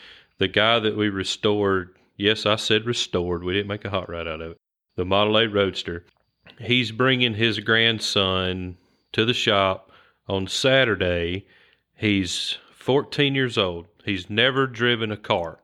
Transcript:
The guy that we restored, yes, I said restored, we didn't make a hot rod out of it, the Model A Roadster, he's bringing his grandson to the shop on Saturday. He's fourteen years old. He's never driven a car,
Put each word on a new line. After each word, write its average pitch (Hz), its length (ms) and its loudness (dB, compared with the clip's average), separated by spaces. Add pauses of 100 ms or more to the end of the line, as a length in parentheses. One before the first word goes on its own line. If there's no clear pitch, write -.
(380)
The 95 100 2
guy 110 300 4
that 107 180 -2
we 104 140 2
restored, 98 840 -2 (220)
yes, 104 300 0
I 107 100 4
said 110 300 0
restored, 90 580 -2
we 90 80 -2
didn't 101 140 -2
make 104 180 -8
a 98 60 -8
hot 95 180 -4
rod 85 180 -8
out 80 140 -8
of 82 120 -10
it, - 40 -18 (400)
the 92 80 -2
Model 104 320 2
A 113 100 4
Roadster, 95 600 -2 (520)
he's 120 320 0
bringing 123 440 2
his 107 240 0
grandson 95 1200 0 (340)
to 113 140 2
the 120 80 0
shop 98 580 0 (340)
on 95 200 -2
Saturday. 95 1000 0 (500)
He's 98 600 -2 (160)
fourteen 139 640 -2
years 127 240 0
old. 87 300 -2 (180)
He's 95 240 -6
never 131 360 2
driven 117 460 -2
a 104 60 -6
car, 87 460 -2